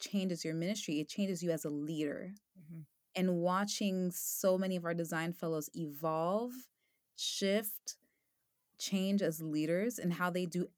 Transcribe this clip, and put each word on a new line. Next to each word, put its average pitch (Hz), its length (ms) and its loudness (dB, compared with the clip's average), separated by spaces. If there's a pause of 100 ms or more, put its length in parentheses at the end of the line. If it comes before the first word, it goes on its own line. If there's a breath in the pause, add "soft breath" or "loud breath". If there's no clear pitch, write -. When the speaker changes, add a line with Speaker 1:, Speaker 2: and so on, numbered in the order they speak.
Speaker 1:
changes 185 440 -2
your 160 100 -2
ministry, 170 460 -2
it 151 80 -4
changes 190 340 -2
you 175 80 2
as 156 140 -2
a 160 60 -2
leader. 151 640 -4 (240)
Speaker 2:
Mm-hmm. 165 220 -14 (360)
Speaker 1:
And 185 200 4
watching 185 760 2
so - 440 2
many 185 200 2
of 170 80 -4
our 170 100 0
design 165 380 0
fellows 160 420 -2
evolve, 165 800 0 (640)
shift, - 800 0 (800)
change 196 440 2
as 160 180 0
leaders 160 580 0
and 175 140 0
how 180 180 2
they 180 140 0
do 175 220 0 (120)